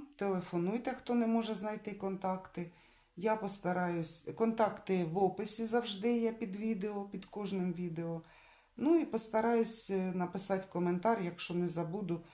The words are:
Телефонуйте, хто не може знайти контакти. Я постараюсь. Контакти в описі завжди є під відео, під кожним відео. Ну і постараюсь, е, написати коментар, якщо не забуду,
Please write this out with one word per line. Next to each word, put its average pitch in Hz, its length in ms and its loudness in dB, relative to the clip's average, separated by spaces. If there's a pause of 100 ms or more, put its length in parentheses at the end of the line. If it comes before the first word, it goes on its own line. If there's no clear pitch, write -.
(160)
Телефонуйте, 190 760 0
хто 247 240 -2
не 233 120 4
може 226 260 2
знайти 208 400 -6
контакти. 185 800 -4 (440)
Я 214 200 2
постараюсь. 180 880 -2 (100)
Контакти 208 680 2
в 160 120 -2
описі 208 480 2
завжди 226 520 2
є 226 160 2
під 220 220 -6
відео, 208 480 -2
під 196 220 -10
кожним 190 480 -2
відео. 165 480 -4 (560)
Ну 320 220 6
і 294 60 2
постараюсь, 226 840 2
е, 185 260 0
написати 185 540 -2
коментар, 180 520 2
якщо 175 320 -4
не 175 140 2
забуду, 170 560 -2 (100)